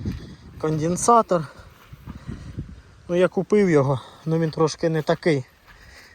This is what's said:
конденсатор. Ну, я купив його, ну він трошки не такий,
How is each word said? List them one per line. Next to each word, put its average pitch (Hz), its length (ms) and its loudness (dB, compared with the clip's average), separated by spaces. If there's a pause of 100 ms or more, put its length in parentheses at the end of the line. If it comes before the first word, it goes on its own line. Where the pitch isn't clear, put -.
(600)
конденсатор. 165 880 2 (1600)
Ну, 175 80 -2
я 180 120 4
купив 196 420 2
його, 139 300 2 (260)
ну 160 120 0
він 160 120 0
трошки 160 380 0
не 160 140 0
такий, 160 420 0 (720)